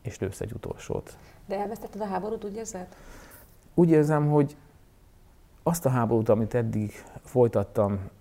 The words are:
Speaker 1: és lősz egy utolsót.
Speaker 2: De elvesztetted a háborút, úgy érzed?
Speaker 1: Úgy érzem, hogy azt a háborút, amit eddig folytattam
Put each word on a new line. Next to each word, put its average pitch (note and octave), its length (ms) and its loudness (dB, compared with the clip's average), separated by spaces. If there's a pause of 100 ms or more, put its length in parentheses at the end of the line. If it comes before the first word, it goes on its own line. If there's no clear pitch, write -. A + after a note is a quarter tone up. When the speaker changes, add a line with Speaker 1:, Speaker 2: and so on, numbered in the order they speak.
Speaker 1:
és - 180 -10
lősz F#2+ 220 -6
egy - 100 -8
utolsót. - 680 -10 (280)
Speaker 2:
De G3 140 -6
elvesztetted G3+ 420 -10
a A3 40 -6
háborút, G#3 380 -6
úgy G3+ 120 -10
érzed? G#3 320 -12 (840)
Speaker 1:
Úgy E3+ 160 6
érzem, D3+ 400 4
hogy D3 260 4 (1080)
azt E3+ 220 0
a C3 40 2
háborút, A#2 400 2
amit A2 260 2
eddig A2 480 -2 (200)
folytattam G2+ 880 0 (120)